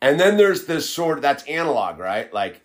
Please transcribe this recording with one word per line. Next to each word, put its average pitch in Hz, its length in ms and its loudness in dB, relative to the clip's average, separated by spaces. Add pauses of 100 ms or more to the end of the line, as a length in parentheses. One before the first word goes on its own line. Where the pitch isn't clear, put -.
And 143 180 2
then 196 160 4
there's 202 300 4
this 160 240 -4
sort 165 280 -2
of, 131 40 -12
that's 139 220 0
analog, 135 540 -4
right? 98 360 -6
Like, 101 320 -6